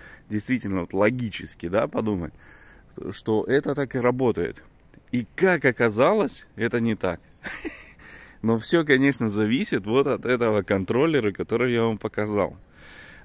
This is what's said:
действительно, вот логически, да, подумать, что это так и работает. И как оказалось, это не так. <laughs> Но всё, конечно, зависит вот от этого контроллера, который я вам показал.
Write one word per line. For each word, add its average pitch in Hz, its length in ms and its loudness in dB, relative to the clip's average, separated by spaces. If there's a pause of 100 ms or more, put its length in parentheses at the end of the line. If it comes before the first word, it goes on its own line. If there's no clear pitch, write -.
(300)
действительно, 107 520 -4
вот 85 120 -8
логически, 110 760 -2
да, 104 200 0
подумать, 190 460 -4 (760)
что 107 340 -2
это 143 300 0
так 139 220 -4
и 131 40 -2
работает. 120 640 0 (480)
И 123 140 -2 (100)
как 180 300 2
оказалось, 127 800 2 (100)
это 117 240 0
не 113 160 2
так. 87 240 -4 (220)
<laughs> - 1000 -16
Но 113 160 2
всё, 160 280 2
конечно, 135 420 4
зависит 107 580 0
вот 131 220 2
от 104 180 -2
этого 113 360 2
контроллера, 110 720 0
который 120 400 -2
я 117 100 2
вам 113 140 0
показал. 107 580 -2 (680)